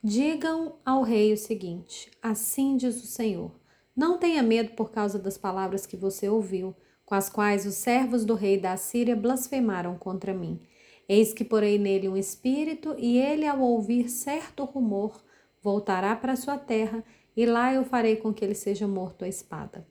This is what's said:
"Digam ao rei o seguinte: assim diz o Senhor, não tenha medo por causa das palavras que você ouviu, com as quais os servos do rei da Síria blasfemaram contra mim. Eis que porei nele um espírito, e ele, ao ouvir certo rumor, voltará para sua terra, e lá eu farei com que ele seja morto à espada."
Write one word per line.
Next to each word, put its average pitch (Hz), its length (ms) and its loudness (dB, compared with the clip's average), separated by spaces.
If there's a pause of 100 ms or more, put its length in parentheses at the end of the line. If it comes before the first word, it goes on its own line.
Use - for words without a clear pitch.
"Digam 302 720 0 (100)
ao 262 160 2
rei 214 320 4
o 208 40 0
seguinte: 185 720 -8 (140)
assim 269 540 0
diz 247 260 -2
o - 40 -14
Senhor, 180 440 -4 (420)
não 330 240 2
tenha 330 240 4
medo 226 300 4
por 220 200 -6
causa 208 280 -2
das 196 180 -6
palavras 190 480 -4
que - 120 -12
você 196 320 -2
ouviu, 190 440 -2 (320)
com - 80 -4
as 196 160 0
quais 202 360 2
os 202 80 -4
servos 240 500 2
do 220 100 2
rei 196 240 2
da 190 200 -2
Síria 240 360 0
blasfemaram 220 840 0
contra 190 360 -6
mim. 170 280 -6 (480)
Eis 214 240 6
que - 100 -4
porei 208 340 2
nele 196 300 2
um 190 80 -2
espírito, 302 840 -2
e 240 200 4
ele, 302 280 2
ao 285 140 0
ouvir 240 500 2
certo - 540 -6
rumor, 214 580 -2 (400)
voltará 202 540 0
para 254 220 -2
sua 277 200 -4
terra, 220 460 -2 (320)
e 233 100 4
lá 240 280 2
eu 262 100 2
farei 233 320 2
com 220 180 -2
que 214 120 -2
ele 202 100 0
seja 202 320 -2
morto 185 380 -4
à - 20 -4
espada." 165 640 -10